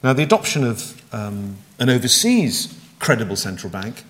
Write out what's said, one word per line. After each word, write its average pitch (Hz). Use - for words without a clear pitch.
Now, 131
the 131
adoption -
of, -
um, 101
an 127
overseas 127
credible 113
central 95
bank 95